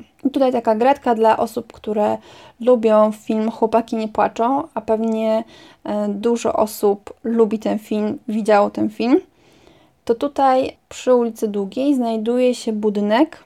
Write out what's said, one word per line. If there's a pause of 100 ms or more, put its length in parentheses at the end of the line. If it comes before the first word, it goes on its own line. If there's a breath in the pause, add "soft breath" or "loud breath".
(240)
I
tutaj
taka
gratka
dla
osób,
które (420 loud breath)
lubią
film
Chłopaki
nie
płaczą, (100)
a
pewnie, (400 loud breath)
e,
dużo
osób (100)
lubi
ten
film,
widziało
ten
film. (880 soft breath)
To
tutaj (120)
przy
ulicy
Długiej
znajduje
się
budynek,